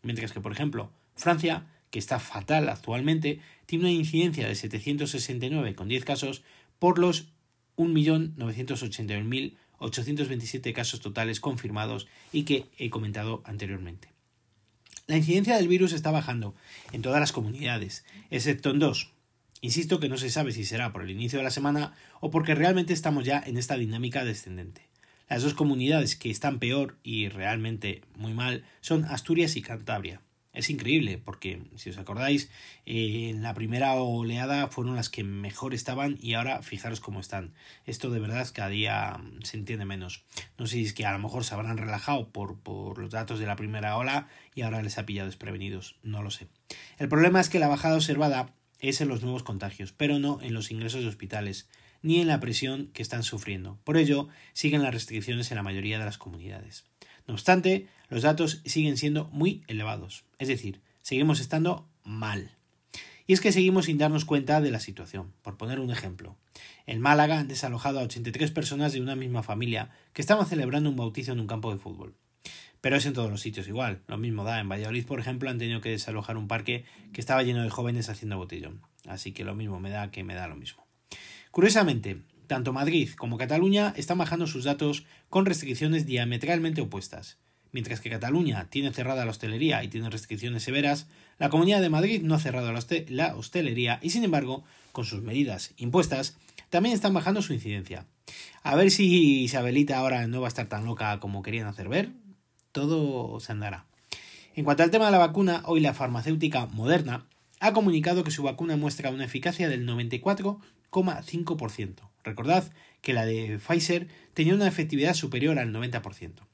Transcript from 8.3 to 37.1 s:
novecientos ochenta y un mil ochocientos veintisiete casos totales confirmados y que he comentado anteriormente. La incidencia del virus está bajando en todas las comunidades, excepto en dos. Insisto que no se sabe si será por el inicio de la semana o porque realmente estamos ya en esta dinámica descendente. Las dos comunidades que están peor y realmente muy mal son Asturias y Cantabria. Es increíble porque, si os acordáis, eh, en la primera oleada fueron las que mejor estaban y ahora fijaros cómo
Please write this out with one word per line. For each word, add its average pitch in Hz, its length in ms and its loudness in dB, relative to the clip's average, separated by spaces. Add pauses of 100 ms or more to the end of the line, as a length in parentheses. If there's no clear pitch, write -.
novecientos 120 460 -4
ochenta 107 320 -6
y 101 40 -2
un 107 100 -2
mil 135 300 -4 (200)
ochocientos 131 500 -2
veintisiete 123 440 -4
casos 120 280 -4
totales 110 400 -4
confirmados 110 680 -4 (240)
y 147 120 0
que 135 220 0 (120)
he 117 120 -4
comentado 107 540 -4
anteriormente. 95 640 -10 (1000)
La 156 120 4
incidencia 190 380 4
del 180 120 4
virus 180 240 6
está 156 180 0
bajando 120 440 -2 (380)
en 113 100 -6
todas 135 180 4
las 147 120 2
comunidades, 117 720 -4 (240)
excepto 139 400 0
en 143 80 4
dos. 143 340 2 (480)
Insisto 160 400 2
que 147 80 0
no 131 80 -2
se 127 140 -2
sabe 131 220 0
si 110 120 -6
será 120 280 -4
por 87 100 -8
el 90 80 -8
inicio 120 280 -4
de 135 60 -2
la 127 60 -2
semana 143 420 0 (280)
o 160 100 -2
porque 160 240 4
realmente 175 400 4
estamos 151 300 0
ya 139 200 2
en 120 140 -4
esta 123 180 0
dinámica 123 480 -2
descendente. 92 640 -8 (400)
Las 120 140 -2
dos 143 120 2
comunidades 143 640 2
que 120 140 -6
están 135 280 -2
peor 127 440 -2
y 107 260 -4
realmente 107 720 -4 (140)
muy 107 160 -6
mal 123 320 -4 (160)
son 160 240 2
Asturias 160 520 0
y - 60 -6
Cantabria. 107 600 -8 (300)
Es - 180 -4
increíble 139 480 0
porque, 92 460 -10 (100)
si - 160 -14
os 92 80 -12
acordáis, 127 500 0 (380)
eh, 113 440 -2
en 110 120 -4
la 117 120 -4
primera 123 400 0
oleada 127 760 -2
fueron 123 260 -4
las 117 140 -4
que 107 160 -8
mejor 101 500 -6
estaban 135 480 -4
y 117 120 -4
ahora 123 280 -4
fijaros 113 380 -10
cómo 95 180 -10